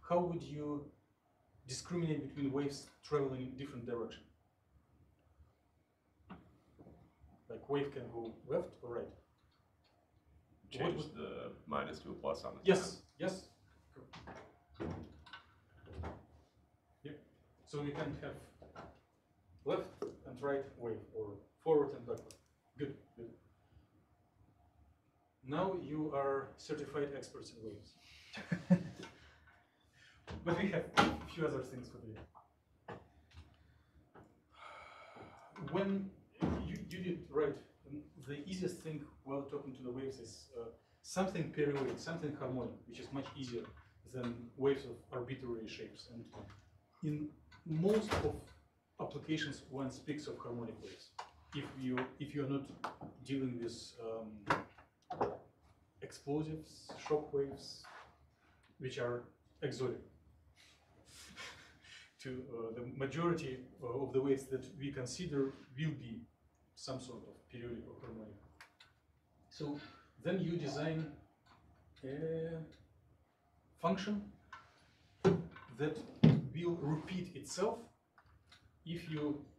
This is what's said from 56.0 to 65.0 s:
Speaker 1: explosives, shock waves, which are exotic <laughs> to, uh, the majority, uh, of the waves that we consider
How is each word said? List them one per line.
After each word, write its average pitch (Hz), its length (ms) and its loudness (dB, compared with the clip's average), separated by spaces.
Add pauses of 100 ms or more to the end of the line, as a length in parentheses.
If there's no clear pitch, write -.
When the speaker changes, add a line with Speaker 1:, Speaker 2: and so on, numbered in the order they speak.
Speaker 1:
explosives, 156 880 -2 (160)
shock 151 260 2
waves, - 500 0 (960)
which 127 200 -2
are 120 260 2 (380)
exotic 127 360 2 (1120)
<laughs> - 1120 -16
to, 127 200 -4 (100)
uh, 113 220 -2
the 123 120 -4 (100)
majority, 135 600 4 (240)
uh, 127 40 -4 (160)
of 127 100 0
the 131 80 10
waves 135 260 6
that 131 180 -2 (140)
we 139 140 -2
consider 135 640 2 (220)